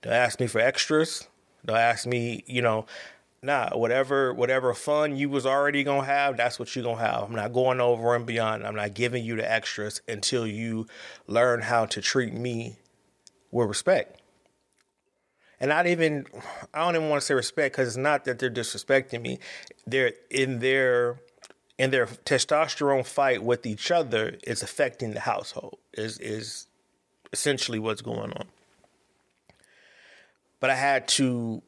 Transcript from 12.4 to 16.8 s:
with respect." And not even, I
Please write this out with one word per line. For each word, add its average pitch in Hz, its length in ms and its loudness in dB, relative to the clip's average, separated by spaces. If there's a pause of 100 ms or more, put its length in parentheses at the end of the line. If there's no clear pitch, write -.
with 117 180 0
respect." 131 540 0 (1400)
And 131 100 -2
not 165 180 4
even, 160 400 2 (460)
I 156 120 0